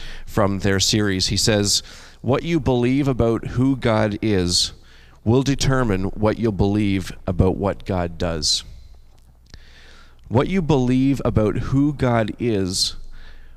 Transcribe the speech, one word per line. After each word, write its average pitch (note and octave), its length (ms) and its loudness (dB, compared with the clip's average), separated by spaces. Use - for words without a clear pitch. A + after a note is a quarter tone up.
from G2 320 2
their G2 200 2
series. G2 480 0
He G2+ 100 -2
says, G2+ 440 2
"What B2 220 0
you E3 160 0
believe C3 480 2
about A#2 400 0
who B2+ 280 0
God A2 460 0
is F#2 520 2
will B2 180 4
determine B2+ 640 2
what G#2 340 0
you'll A2 140 0
believe G2+ 600 0
about F#2 320 2
what F#2+ 280 -2
God F2 340 -4
does." E2 440 -2
What C3+ 200 2
you F#3 140 0
believe C3 640 2
about G#2+ 320 2
who C#3 360 0
God A#2+ 440 0
is G2 580 -2